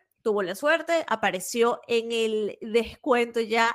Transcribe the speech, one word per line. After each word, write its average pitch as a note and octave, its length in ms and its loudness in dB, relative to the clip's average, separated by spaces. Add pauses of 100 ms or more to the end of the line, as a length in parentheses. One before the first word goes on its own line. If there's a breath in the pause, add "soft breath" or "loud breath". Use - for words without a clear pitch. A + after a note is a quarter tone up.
(220)
tuvo G#3 200 0
la F3+ 120 -4
suerte, D#4+ 540 0
apareció A3 800 0
en A#3 240 -2
el A3 480 -2
descuento A#3 800 0
ya A3+ 340 2